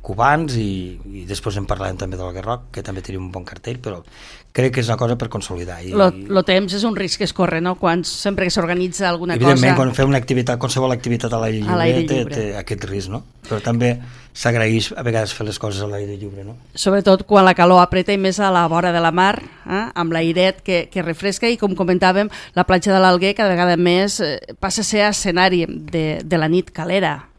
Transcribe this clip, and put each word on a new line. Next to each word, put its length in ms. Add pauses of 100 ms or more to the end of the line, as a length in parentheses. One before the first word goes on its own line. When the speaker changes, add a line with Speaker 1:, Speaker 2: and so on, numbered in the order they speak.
Speaker 1:
cubans 480
i, 400 (240)
i 80
després 320
en 80
parlarem 320
també 160
del 240
Rock, 380
que 80
també 180
tenim 220
un 80
bon 100
cartell, 400
però 160 (560)
crec 180
que 80
és 60
una 100
cosa 220
per 100
consolidar. 540
I 100
Speaker 2:
Lo, 140 (240)
lo 160
temps 260
és 140
un 80
risc 240
que 80
es 80
corre, 260
no? 160
Quan, 300
sempre 400
que 80
s'organitza 540
alguna 260
Speaker 1:
Evidentment, 400
Speaker 2:
cosa 80
Speaker 1:
quan 100
fem 160
una 140
activitat, 400
qualsevol 320
activitat 400
a 80
l'aire 240
Speaker 2:
A 100
l'aire 220
Speaker 1:
lliure 80
té, 160
Speaker 2:
lliure. 160
Speaker 1:
té 240
aquest 260
risc, 220
no? 80 (300)
Però 120
també 300 (460)
s'agraeix 580
a 80
vegades 300
fer 120
les 140
coses 240
a 80
l'aire 240
lliure, 320
no? 80 (180)
Speaker 2:
Sobretot 540
quan 180
la 120
calor 260
apreta 320
i 20
més 220
a 140
la 180
vora 240
de 80
la 80
mar, 240 (320)
eh? 160 (100)
Amb 220
l'airet 480
que, 260
que 160
refresca 460
i, 80
com 160
comentàvem, 560 (240)
la 100
platja 300
de 80
l'Alguer 320
cada 180
vegada 240
més, 440
eh, 160 (200)
passa 240
a 60
ser 240
escenari 560
de, 400 (160)
de 160
la 100
nit 220
calera. 460 (220)